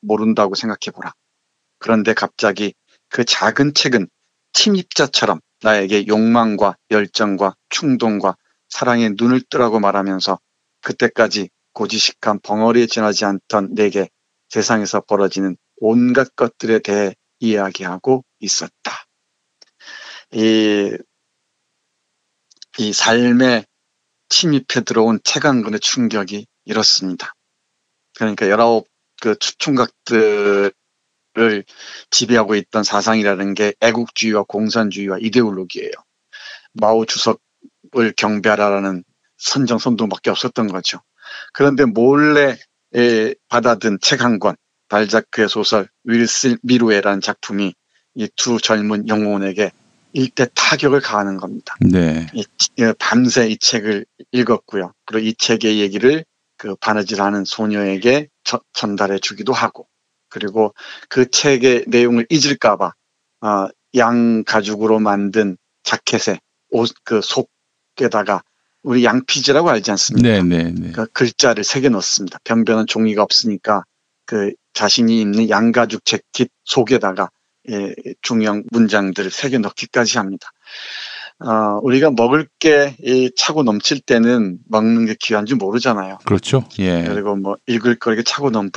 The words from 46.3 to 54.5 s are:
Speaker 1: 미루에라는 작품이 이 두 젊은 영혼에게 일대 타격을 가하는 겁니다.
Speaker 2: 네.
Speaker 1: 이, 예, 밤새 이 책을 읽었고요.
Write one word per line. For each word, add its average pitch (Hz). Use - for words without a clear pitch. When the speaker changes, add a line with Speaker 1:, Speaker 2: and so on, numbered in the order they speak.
Speaker 1:
미루에라는 104
작품이 101
이 107
두 117
젊은 107
영혼에게 101
일대 131
타격을 143
가하는 98
겁니다. 95
Speaker 2:
네. 82
Speaker 1:
이, 107
예, 117
밤새 120
이 107
책을 107
읽었고요. 107